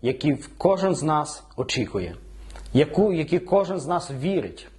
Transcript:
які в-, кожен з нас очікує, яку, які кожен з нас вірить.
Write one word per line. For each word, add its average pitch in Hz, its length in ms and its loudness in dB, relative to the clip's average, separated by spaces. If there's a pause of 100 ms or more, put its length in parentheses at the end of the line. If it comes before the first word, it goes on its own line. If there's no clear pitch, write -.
які 131 320 0
в-, - 240 -6
кожен 185 380 4
з 131 80 -4
нас 151 400 -2 (120)
очікує, 98 600 -4 (580)
яку, 180 400 4
які 165 260 2
кожен 185 400 2
з 139 80 -8
нас 170 240 0
вірить. 135 560 -4 (120)